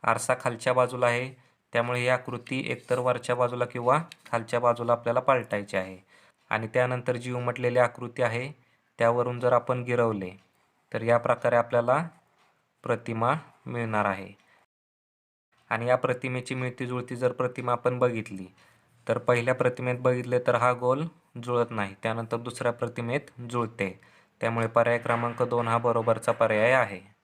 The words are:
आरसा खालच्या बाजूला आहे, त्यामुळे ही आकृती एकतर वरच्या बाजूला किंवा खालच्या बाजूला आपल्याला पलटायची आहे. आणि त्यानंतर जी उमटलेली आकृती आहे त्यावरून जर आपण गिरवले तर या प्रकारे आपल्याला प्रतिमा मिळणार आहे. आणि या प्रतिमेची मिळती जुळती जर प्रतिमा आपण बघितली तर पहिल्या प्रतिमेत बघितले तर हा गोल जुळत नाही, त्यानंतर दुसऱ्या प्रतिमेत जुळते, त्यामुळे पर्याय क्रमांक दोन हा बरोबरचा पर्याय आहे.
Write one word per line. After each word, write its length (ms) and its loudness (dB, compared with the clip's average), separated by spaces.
आरसा 360 2
खालच्या 320 -2
बाजूला 340 2
आहे, 220 0
त्यामुळे 280 0
ही 80 0
आकृती 600 -2
एकतर 300 -4
वरच्या 380 0
बाजूला 280 0
किंवा 340 2
खालच्या 340 -2
बाजूला 320 2
आपल्याला 300 0
पलटायची 540 0
आहे. 220 -6
आणि 160 -2
त्यानंतर 500 0
जी 160 -6
उमटलेली 460 -2
आकृती 440 0
आहे 280 -2
त्यावरून 420 2
जर 120 4
आपण 320 0
गिरवले 460 0
तर 100 -4
या 160 4
प्रकारे 380 2
आपल्याला 460 2
प्रतिमा 500 0
मिळणार 380 -2
आहे. 280 -4
आणि 180 -2
या 80 4
प्रतिमेची 580 -4
मिळती 320 -6
जुळती 300 -6
जर 180 0
प्रतिमा 380 -4
आपण 260 0
बघितली 480 -2
तर 140 0
पहिल्या 340 2
प्रतिमेत 440 0
बघितले 480 0
तर 100 2
हा 180 4
गोल 320 0
जुळत 340 -2
नाही, 320 -4
त्यानंतर 360 -4
दुसऱ्या 340 -4
प्रतिमेत 680 -6
जुळते, 560 -4
त्यामुळे 280 0
पर्याय 300 4
क्रमांक 440 0
दोन 260 0
हा 100 2
बरोबरचा 540 2
पर्याय 400 4
आहे. 280 2